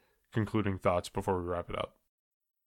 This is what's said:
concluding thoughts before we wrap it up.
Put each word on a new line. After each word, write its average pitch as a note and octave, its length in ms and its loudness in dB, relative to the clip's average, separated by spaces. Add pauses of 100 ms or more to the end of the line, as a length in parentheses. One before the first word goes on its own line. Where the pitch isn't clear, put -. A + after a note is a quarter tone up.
(320)
concluding G#2 460 0
thoughts F2+ 320 2
before G2 280 0
we F2 80 -4
wrap F2 220 -2
it F#2 100 -4
up. - 180 -6 (720)